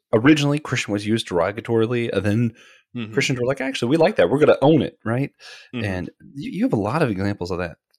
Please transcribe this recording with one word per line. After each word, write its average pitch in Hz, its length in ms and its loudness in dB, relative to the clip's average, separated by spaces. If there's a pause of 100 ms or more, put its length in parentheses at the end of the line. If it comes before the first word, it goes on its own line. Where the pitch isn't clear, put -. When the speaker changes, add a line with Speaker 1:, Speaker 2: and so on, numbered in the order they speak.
(120)
Speaker 1:
originally 143 480 4
Christian - 320 -6
was 104 140 -4
used 110 220 -2
derogatorily, 113 840 -2
and 92 120 -2
then 110 300 0 (420)
Speaker 2:
Mm-hmm. 110 160 -8
Speaker 1:
Christians 135 260 0
were 120 80 -2
like, 135 140 -4
"Actually, 131 300 -4
we 156 80 4
like 175 180 2
that. 87 140 4
We're 131 80 2
gonna 139 240 6
own 147 200 6
it," - 220 -6
right? 123 260 -2 (440)
Speaker 2:
Mm-hmm. 117 100 -4
Speaker 1:
And 92 260 -4 (240)
you, - 180 -10
you 202 120 -2
have 269 80 0
a 131 40 0
lot 113 260 -2
of 127 80 0
examples 98 400 -4
of 87 80 -4
that 87 200 -8 (200)